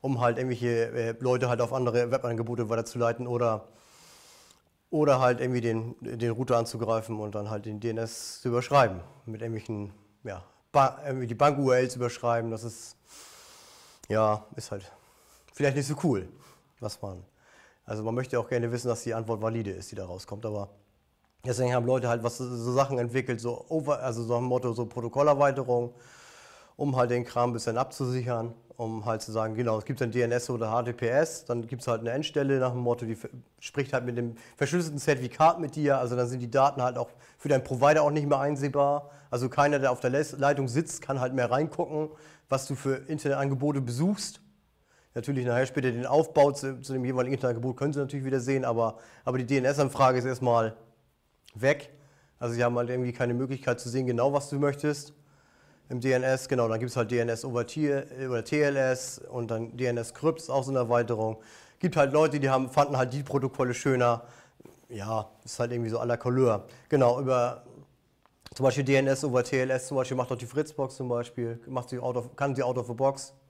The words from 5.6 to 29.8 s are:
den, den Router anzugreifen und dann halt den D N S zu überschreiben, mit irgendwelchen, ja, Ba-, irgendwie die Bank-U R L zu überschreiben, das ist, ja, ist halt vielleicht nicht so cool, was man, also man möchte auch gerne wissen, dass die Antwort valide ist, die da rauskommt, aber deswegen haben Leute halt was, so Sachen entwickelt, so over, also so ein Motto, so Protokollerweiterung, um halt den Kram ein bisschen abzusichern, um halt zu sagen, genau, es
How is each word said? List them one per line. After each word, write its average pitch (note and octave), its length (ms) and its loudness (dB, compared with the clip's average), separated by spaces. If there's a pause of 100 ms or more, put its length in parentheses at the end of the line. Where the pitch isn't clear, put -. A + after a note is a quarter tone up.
den, A2+ 400 -2
den A#2 300 -4
Router B2 280 0
anzugreifen A2+ 600 -2
und G#2 160 -8
dann G#2 160 -6
halt G#2 160 -8
den G#2+ 140 -8
D A#2 100 -4
N A2 80 -4
S - 420 -8
zu - 80 -4
überschreiben, A#2+ 520 4 (260)
mit A2 160 -10
irgendwelchen, G#2+ 500 -6 (320)
ja, F#2+ 180 -10 (300)
Ba-, C3+ 340 4
irgendwie C3 220 -4
die A#2 80 -4
Bank-U C#3+ 340 4
R B2+ 80 6
L B2+ 100 2
zu B2 120 -8
überschreiben, A#2 500 -2
das A2 140 -8
ist, - 320 -14 (1120)
ja, G#2+ 360 2 (120)
ist - 160 -12
halt G2 180 -12 (640)
vielleicht C#3 220 0
nicht C#3 100 -2
so D3 160 -4
cool, G2+ 260 0 (520)
was G#2+ 200 -8
man, F#2 220 -12 (640)
also G#2+ 180 -8
man A2+ 120 -4
möchte B2+ 240 -2
auch A2+ 100 -2
gerne A#2+ 220 -2
wissen, A#2+ 180 -4
dass A2+ 140 -2
die A#2 120 -4
Antwort A2+ 280 -4
valide A2+ 280 -2
ist, F#2 200 -10
die - 40 -16
da G2+ 100 -10
rauskommt, F#2+ 400 -12
aber G#2 260 -6 (760)
deswegen B2 280 0
haben A#2+ 140 2
Leute B2+ 220 2
halt A#2 140 0
was, A#2 160 -2
so B2 340 -4
Sachen C3 260 2
entwickelt, A#2+ 420 -2
so A#2+ 280 -6
over, D3 320 0
also A#2+ 220 -4
so A#2 140 0
ein A#2 80 0
Motto, B2 280 0
so A#2 140 -4
Protokollerweiterung, B2+ 1080 2 (800)
um C#3+ 200 -2
halt B2 140 4
den B2 140 0
Kram A#2+ 260 0
ein - 40 -4
bisschen A2+ 240 -2
abzusichern, B2 720 -2 (240)
um A2 300 -6
halt A2+ 160 -2
zu A2 100 -12
sagen, A2 220 -2
genau, A2+ 240 0
es G#2 80 -8